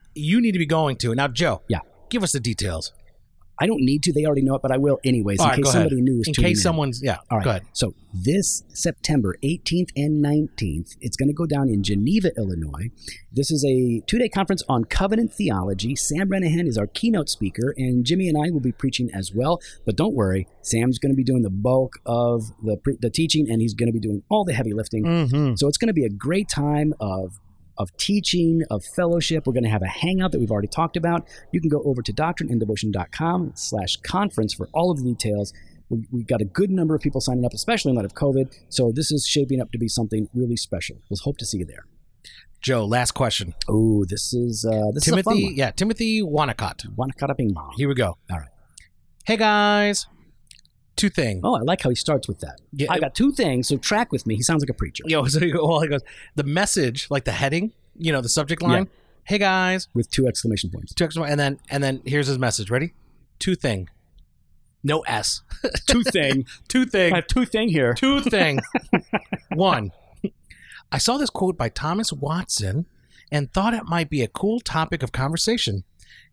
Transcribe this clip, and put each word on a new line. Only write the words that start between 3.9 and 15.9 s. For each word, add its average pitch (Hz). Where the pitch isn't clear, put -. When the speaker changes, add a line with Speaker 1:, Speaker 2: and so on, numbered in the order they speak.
Speaker 2:
to. 165
They 147
already 147
know 135
it, 131
but 131
I 131
will 139
anyways, 101
Speaker 1:
All 170
Speaker 2:
in 139
Speaker 1:
right, 131
Speaker 2:
case 139
Speaker 1:
go 139
ahead. -
Speaker 2:
somebody 131
new 127
is 110
Speaker 1:
In 156
Speaker 2:
tuning 175
Speaker 1:
case -
Speaker 2:
in. -
Speaker 1:
someone's, 147
yeah, 123
Speaker 2:
All 220
right. 190
Speaker 1:
go 131
ahead. 95
Speaker 2:
So 107
this 135
September 135
eighteenth 165
and 147
nineteenth, 143
it's -
gonna 143
go 165
down 139
in 104
Geneva, 127
Illinois. 87
This 135
is 147
a 127
two-day 233
conference 196
on 120
covenant 220
theology. 101